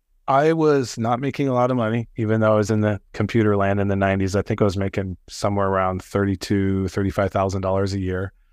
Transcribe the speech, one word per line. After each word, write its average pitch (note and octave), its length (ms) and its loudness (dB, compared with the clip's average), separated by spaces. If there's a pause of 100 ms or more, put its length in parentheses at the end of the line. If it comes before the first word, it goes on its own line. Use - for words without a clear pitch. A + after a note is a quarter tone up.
(280)
I D3 240 4
was D3 460 0
not A#2+ 200 0
making C#3 300 -2
a B2+ 60 0
lot B2 160 2
of B2+ 80 -2
money, A2+ 380 -2
even A2 240 0
though A2 120 4
I G#2+ 40 4
was G#2+ 140 2
in G#2+ 120 2
the G#2 180 0 (140)
computer G#2+ 420 2
land G2 240 2
in G2+ 80 0
the G2 80 0
nineties. G2 400 0
I F#2+ 60 0
think G#2 180 -2
I A2 40 2
was G2 120 0
making G2 400 -4 (120)
somewhere G2+ 400 -2
around F#2 340 0
thirty-two, G2 840 0
thirty-five G2 420 -2
thousand G2 320 -2
dollars F#2+ 320 -2
a G2+ 40 -4
year. F#2 360 -6 (180)